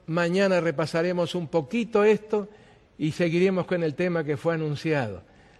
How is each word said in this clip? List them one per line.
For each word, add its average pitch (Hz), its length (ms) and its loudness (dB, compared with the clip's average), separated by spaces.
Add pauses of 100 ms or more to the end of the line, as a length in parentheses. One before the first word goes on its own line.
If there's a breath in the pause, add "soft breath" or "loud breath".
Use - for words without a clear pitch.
mañana 175 540 2
repasaremos 165 760 -2
un 175 140 -4
poquito 208 560 0
esto 208 440 2 (500 soft breath)
y 156 140 -2
seguiremos 180 520 2
con 175 180 -2
el 151 120 -2
tema 170 300 -2
que 147 120 -2
fue 165 180 0
anunciado, 147 680 -2 (380 soft breath)